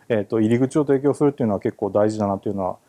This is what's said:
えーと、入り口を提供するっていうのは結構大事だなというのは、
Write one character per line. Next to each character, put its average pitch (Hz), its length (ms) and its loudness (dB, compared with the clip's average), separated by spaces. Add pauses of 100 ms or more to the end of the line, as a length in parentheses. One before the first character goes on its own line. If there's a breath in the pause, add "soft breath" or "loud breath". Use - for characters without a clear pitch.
え 110 140 0
ー - 20 -4
と、 110 160 -2
入 107 100 2
り 117 100 2
口 131 180 0
を 147 80 2
提 139 160 2
供 139 120 2
す - 100 -2
る 143 80 4
っ - 20 -6
て - 100 -4
い - 20 0
う - 20 0
の 101 80 0
は 92 40 -2
結 - 180 -4
構 101 140 -4
大 104 180 2
事 110 80 -6
だ 104 100 -2
な 98 120 -2
と - 80 -8
い 104 60 -4
う - 20 -6
の 98 80 -4
は、 90 140 -6 (120)